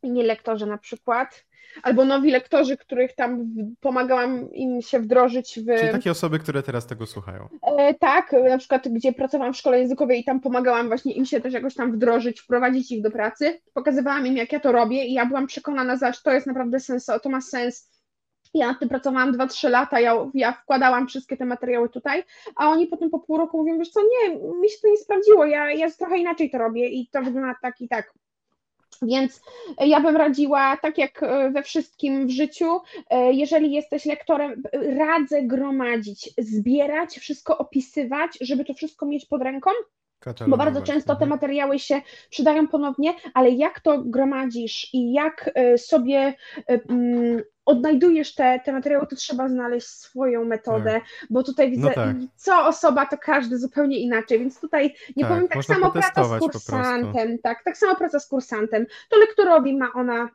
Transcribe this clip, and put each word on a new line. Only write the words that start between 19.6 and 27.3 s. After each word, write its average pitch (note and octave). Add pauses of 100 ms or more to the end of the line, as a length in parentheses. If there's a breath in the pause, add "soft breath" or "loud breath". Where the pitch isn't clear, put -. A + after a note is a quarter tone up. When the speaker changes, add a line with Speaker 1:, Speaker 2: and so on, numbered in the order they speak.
Speaker 1:
lata, B3
ja, A#3
ja B3+
wkładałam B3+
wszystkie -
te B3+
materiały B3
tutaj, C#4+ (340 loud breath)
a D4+
oni D#4+
potem E4
po D#4+
pół D#4
roku E4
mówią, D#4+
„Wiesz E4
co, G#4+
nie, G#4+ (240)
mi G#4
się G#4+
to G#4+
nie G#4
sprawdziło, G#4
ja, D4
ja D#4+
trochę F4+
inaczej E4
to B3+
robię A#3
i B3
to C4+
wygląda B3+